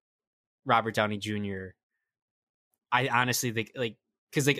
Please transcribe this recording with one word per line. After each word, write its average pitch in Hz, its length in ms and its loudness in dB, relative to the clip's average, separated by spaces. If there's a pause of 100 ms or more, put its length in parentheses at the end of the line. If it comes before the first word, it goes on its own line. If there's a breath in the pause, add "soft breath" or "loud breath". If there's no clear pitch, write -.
(640)
Robert 113 300 2
Downey 107 220 0
Junior. 101 580 -8 (1160)
I 127 160 2
honestly 123 440 0
think, 110 240 -4
like, 117 220 -4 (340)
'cause, 139 160 2
like, 139 120 2